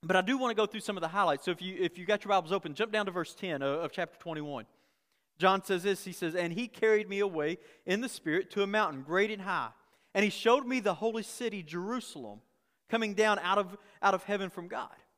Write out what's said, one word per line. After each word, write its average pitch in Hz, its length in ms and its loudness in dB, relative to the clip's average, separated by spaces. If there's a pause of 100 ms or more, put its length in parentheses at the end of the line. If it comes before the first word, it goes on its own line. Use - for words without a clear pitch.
But 175 140 2
I 190 40 8
do 226 160 2
wanna 254 160 0
go 208 140 2
through 208 140 -6
some 196 180 -4
of - 20 -4
the 165 80 -2
highlights. 170 380 2
So 185 40 0
if 170 120 -4
you, 185 180 -8
if 175 160 0
you 180 80 -12
got 208 200 0
your 202 60 -4
Bibles 175 220 2
open, 180 220 -2
jump 208 180 -2
down 208 140 0
to 190 60 -6
verse 175 220 -4
ten 156 280 -4
of, 139 180 0
of 170 120 -4
chapter 170 260 -6
twenty-one. 147 480 -8 (720)
John 185 260 6
says 180 180 0
this, 196 220 0
he 180 80 -10
says, 165 220 -4
"And 175 180 0
he 226 160 -4
carried 214 400 2
me 196 120 -2
away 165 360 0 (300)
in 196 160 0
the 254 80 -4
Spirit 165 400 -2
to 202 120 0
a 196 40 2
mountain 196 340 0
great 180 300 0
and 208 100 -6
high, 170 300 -4 (420)
and 196 120 4
he 202 60 4
showed 247 360 4
me 254 140 0
the 196 140 2
holy 220 280 -2
city, 208 400 -6
Jerusalem, 160 800 -8 (480)
coming 226 240 0
down 208 240 4
out 180 180 2
of, 202 220 -2 (240)
out 196 100 6
of 185 120 0
heaven 196 260 -4
from 175 180 -12
God." - 220 -8 (280)